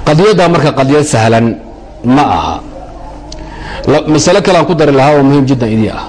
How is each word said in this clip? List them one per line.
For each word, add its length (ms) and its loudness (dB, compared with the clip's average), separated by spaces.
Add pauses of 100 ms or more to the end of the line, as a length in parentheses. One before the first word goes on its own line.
Qadiyadda 440 4
marka 240 2
qadiyad 320 2
sahlan 420 2 (580)
ma 180 4
aha. 340 -2 (1300)
La-, 200 0
mas'ale 360 2
kale 160 2
aan 80 2
ku 80 -2
dari 180 2
lahaa 260 4
oo 40 4
muhiim 240 4
jiddan 240 0
idii 200 0
ah. 180 -10